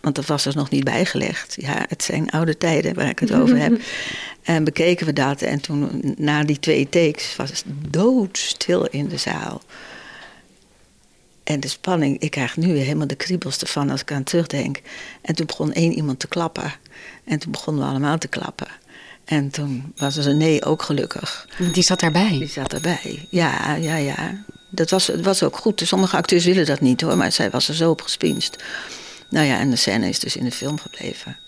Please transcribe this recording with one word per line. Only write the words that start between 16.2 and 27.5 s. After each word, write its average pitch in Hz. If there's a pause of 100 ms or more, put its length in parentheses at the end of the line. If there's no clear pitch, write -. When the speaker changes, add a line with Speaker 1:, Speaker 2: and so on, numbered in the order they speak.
Speaker 1:
klappen. 165 (500)
En 151
toen 165
begonnen 143
we 139
allemaal 143
te -
klappen. - (580)
En 139
toen 139
was 139
René 151
ook 156
gelukkig. - (260)
Speaker 2:
Die 180
zat -
erbij? 175
Speaker 1:
Die 147
zat 135
erbij, 151
ja, 151
ja, 160
ja. 160 (260)
Dat 170
was, 185
het 170
was 190
ook -
goed. 208
Sommige 190
acteurs 170
willen 175
dat 143
niet, 127
hoor, 160
maar -
zij -
was -